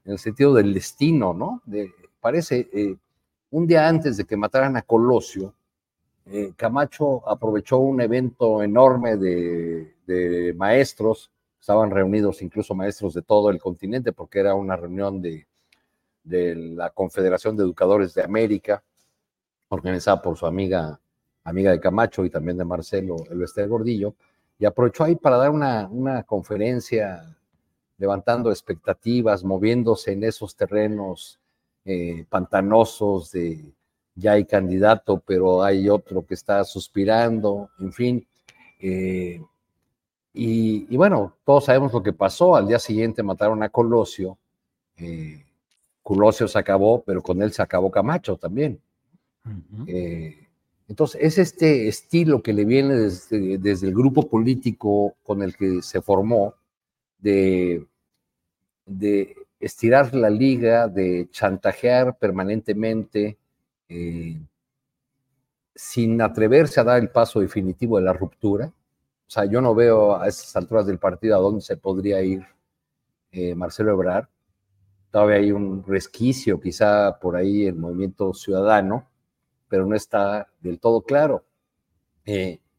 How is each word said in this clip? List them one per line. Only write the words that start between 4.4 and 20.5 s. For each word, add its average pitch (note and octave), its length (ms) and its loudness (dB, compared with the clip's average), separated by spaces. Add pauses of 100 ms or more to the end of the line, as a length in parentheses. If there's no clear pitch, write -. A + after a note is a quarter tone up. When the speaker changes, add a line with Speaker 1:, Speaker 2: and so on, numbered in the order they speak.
Speaker 1:
a A2+ 60 -4
Colosio, A2+ 720 0 (720)
eh, G2 280 -8
Camacho C3+ 720 -2
aprovechó G#2+ 520 -2
un C3+ 220 0
evento A#2 600 0
enorme A#2+ 560 4
de, E2+ 800 -4 (100)
de F2 480 -2
maestros, A2 800 0 (280)
estaban G#2+ 300 2
reunidos G2 520 0
incluso G2+ 340 -6
maestros F#2+ 380 -6
de E2+ 100 -8
todo G#2 260 2
el F#2 100 -2
continente, F#2+ 520 -8
porque F2+ 280 -8
era G2 140 2
una F#2+ 220 -4
reunión F#2 460 -6
de, D#2+ 260 -10 (760)
de F2 320 -2
la E2 340 -8
Confederación F#2 680 -2
de G#2 80 0
Educadores F#2 500 2
de F2+ 100 -2
América, G#2 600 -2 (880)
organizada F#2 520 0
por E2+ 160 -4
su - 80 -6
amiga, F2 540 -4 (460)